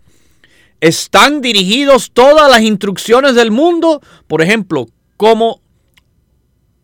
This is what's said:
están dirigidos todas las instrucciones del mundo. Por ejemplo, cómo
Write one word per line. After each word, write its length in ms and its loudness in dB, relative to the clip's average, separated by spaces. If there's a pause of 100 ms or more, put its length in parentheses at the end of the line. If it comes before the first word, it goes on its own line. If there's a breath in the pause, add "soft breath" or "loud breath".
(800)
están 600 -2
dirigidos 720 -2
todas 360 4
las 140 4
instrucciones 720 -2
del 160 0
mundo. 500 -2 (280 soft breath)
Por 140 -4
ejemplo, 440 -4 (300)
cómo 440 0 (1200)